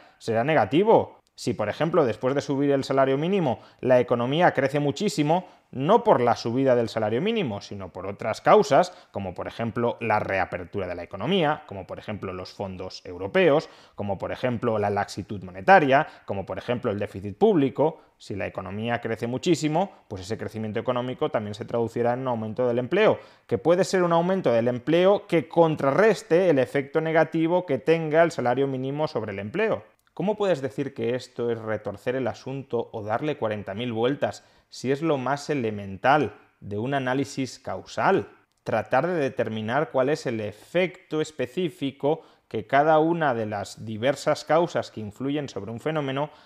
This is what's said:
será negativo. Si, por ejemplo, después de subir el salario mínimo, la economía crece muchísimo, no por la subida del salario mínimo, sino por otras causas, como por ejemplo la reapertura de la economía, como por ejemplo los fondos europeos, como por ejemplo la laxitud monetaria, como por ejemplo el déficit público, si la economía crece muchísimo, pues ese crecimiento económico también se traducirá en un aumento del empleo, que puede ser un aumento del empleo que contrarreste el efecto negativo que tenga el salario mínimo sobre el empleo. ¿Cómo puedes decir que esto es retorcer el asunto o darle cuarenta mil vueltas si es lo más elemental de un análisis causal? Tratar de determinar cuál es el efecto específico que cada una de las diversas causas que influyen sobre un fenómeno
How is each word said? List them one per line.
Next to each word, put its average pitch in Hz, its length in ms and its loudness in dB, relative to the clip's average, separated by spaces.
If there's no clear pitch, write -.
será 113 260 -2
negativo. 147 720 4
Si, 123 200 -4
por 104 160 -2
ejemplo, 160 340 2
después 127 300 0
de 143 80 0
subir 143 280 0
el 135 140 2
salario 135 320 2
mínimo, 160 440 0
la 127 200 6
economía 127 520 2
crece 139 280 0
muchísimo, 156 680 -2
no 190 340 2
por 165 160 4
la 120 160 4
subida 123 400 2
del 117 140 0
salario 110 320 -2
mínimo, 180 400 -4
sino 95 280 -12
por 92 160 -10
otras 104 360 -6
causas, 165 500 6
como 98 200 -6
por 92 160 -10
ejemplo 117 520 -4
la 110 200 2
reapertura 95 680 -4
de 87 80 -6
la 87 80 -10
economía, 147 640 -2
como 95 200 -12
por 92 120 -12
ejemplo 95 360 -8
los 92 180 -10
fondos 92 540 -10
europeos, 147 640 2
como 101 240 -6
por 92 120 -8
ejemplo 117 480 -2
la 104 120 0
laxitud 101 520 -6
monetaria, 135 640 4
como 98 180 -6
por 95 140 -8
ejemplo 120 320 -4
el 101 80 -4
déficit 98 400 -10
público, 156 640 2
si - 180 -10
la 95 100 -4
economía 104 540 -6
crece 113 260 -4
muchísimo, 151 640 0
pues 95 140 -10
ese 101 140 -6
crecimiento 107 440 -6
económico 123 500 -4
también 107 240 -4
se 117 100 -10
traducirá 117 480 -2
en 127 80 -4
un 131 80 -4
aumento 117 400 -2
del 120 100 0
empleo, 160 400 2
que 120 100 0
puede 175 280 2
ser 185 180 0
un 170 100 2
aumento 170 400 2
del 117 160 2
empleo 170 580 2
que - 220 2
contrarreste 165 1000 4
el 143 80 4
efecto 139 420 0
negativo 160 640 2
que 139 140 0
tenga 160 440 2
el 170 80 4
salario 127 360 0
mínimo 139 420 -4
sobre 107 240 -4
el 98 60 -6
empleo. 127 520 -4
¿Cómo 208 140 -2
puedes 185 260 0
decir 135 320 -6
que 117 220 -2
esto 120 340 -6
es 113 80 -2
retorcer 110 560 -6
el 127 140 -2
asunto 127 640 -6
o 113 100 -10
darle 120 360 -4
cuarenta 104 360 -4
mil 120 180 -6
vueltas 117 540 -2
si - 240 -6
es 139 100 -2
lo 156 160 0
más 135 320 -4
elemental 110 880 0
de 101 180 -8
un 127 160 -4
análisis 135 640 -4
causal? 107 680 -2
Tratar 127 460 0
de 180 60 -2
determinar 120 760 -2
cuál 131 200 2
es 123 160 -2
el 117 120 -2
efecto 156 840 -4
específico 151 1000 -2
que 110 220 -8
cada 156 320 6
una 160 340 2
de 113 120 -2
las 104 380 -8
diversas 123 600 -2
causas 156 480 0
que - 80 -10
influyen 131 480 -6
sobre 104 240 -10
un 117 80 -10
fenómeno 147 500 -4